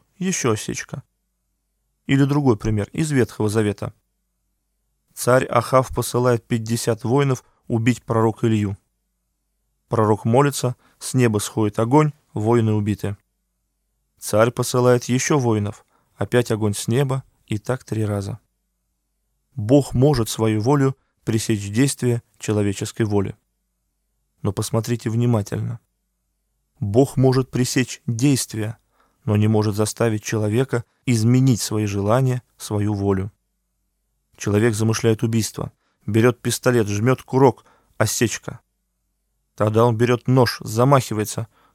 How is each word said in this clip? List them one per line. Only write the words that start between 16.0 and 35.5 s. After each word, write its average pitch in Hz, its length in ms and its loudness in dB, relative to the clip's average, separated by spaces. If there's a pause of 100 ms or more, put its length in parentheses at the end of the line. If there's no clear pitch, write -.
опять 120 340 0
огонь 107 240 0
с - 140 -8
неба, 131 360 -2 (220)
и 107 140 -6
так - 240 -6
три 107 220 -4
раза. 101 340 -6 (1160)
Бог 127 380 2
может 127 360 2
свою 107 320 -2
волю 135 360 0 (280)
пресечь 107 440 -2
действие 120 540 -2 (160)
человеческой 104 640 -4
воли. 101 320 -2 (1080)
Но 104 100 -2
посмотрите 113 580 -4
внимательно. 113 720 -2 (1000)
Бог 110 380 0
может 131 340 2
пресечь 123 560 -2
действия, 117 680 -2 (480)
но 104 100 0
не 107 120 2
может 107 280 2
заставить 107 480 -2
человека 113 640 -2 (200)
изменить 123 560 4
свои 107 240 -4
желания, 117 560 0 (160)
свою 104 360 -4
волю. 98 380 -2 (1080)
Человек 107 360 0
замышляет 110 480 0
убийство, 113 520 -4 (320)